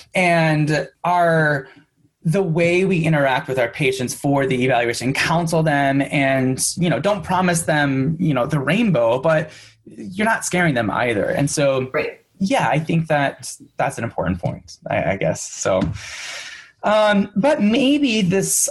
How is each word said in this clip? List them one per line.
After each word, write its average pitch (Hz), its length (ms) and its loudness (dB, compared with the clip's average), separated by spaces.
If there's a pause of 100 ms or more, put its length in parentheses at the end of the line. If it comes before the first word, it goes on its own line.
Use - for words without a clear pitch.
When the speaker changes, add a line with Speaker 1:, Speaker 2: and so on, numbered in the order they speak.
(140)
Speaker 1:
And 156 760 2 (160)
our, 165 640 2 (560)
the 190 180 2
way 175 420 2
we 190 200 2
interact 143 440 2
with 127 100 -4
our 117 100 2
patients 127 440 -2
for 139 320 0
the 131 200 0
evaluation, 120 500 0
counsel 165 480 0
them, 143 480 2
and, 135 520 0 (140)
you 170 140 0
know, 117 80 0
don't 196 240 -2
promise 180 400 0
them, 139 560 0
you 147 160 2
know, 120 100 2
the 147 140 0
rainbow, 131 600 2
but 160 280 2 (380)
you're 214 400 -6
not 226 180 -2
scaring 175 300 0
them 117 160 -2
either. 117 360 0
And 143 220 0
so, 135 460 0
Speaker 2:
Right. - 260 -4 (180)
Speaker 1:
yeah, 196 300 0
I 139 120 0
think 160 260 -2
that 139 440 -2 (280)
that's 135 200 -2
an 117 60 -4
important 90 360 -4
point, - 360 -8 (140)
I, 92 220 -2
I 98 40 -4
guess. 82 240 -2 (100)
So, 95 300 0 (1040)
um, 208 520 2
but 269 280 2
maybe 247 580 2
this 190 500 0